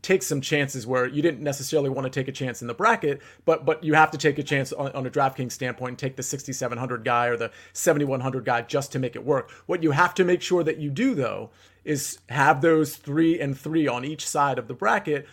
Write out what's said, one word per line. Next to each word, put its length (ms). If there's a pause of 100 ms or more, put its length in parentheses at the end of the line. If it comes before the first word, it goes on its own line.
take 220
some 180
chances 440
where 220
you 140
didn't 200
necessarily 480
want 140
to 60
take 180
a 60
chance 280
in 60
the 60
bracket, 480 (240)
but, 200
but 160
you 120
have 180
to 60
take 220
a 40
chance 300
on, 180
on 160
a 20
DraftKings 440
standpoint 380
and 60
take 200
the 60
sixty-seven 540
hundred 280
guy 220
or 100
the 120 (220)
seventy-one 480
hundred 240
guy 180
just 300
to 80
make 160
it 80
work. 280 (160)
What 140
you 100
have 240
to 100
make 160
sure 240
that 140
you 120
do, 240
though, 360 (340)
is 340 (100)
have 320
those 340
three 440
and 180
three 300
on 180
each 220
side 300
of 100
the 60
bracket 600